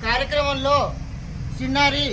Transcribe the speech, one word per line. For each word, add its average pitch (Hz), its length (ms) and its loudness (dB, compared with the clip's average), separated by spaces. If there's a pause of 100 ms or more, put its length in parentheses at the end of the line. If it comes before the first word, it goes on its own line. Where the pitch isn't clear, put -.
కార్యక్రమంలో 277 720 2 (800)
చిన్నారి 285 540 2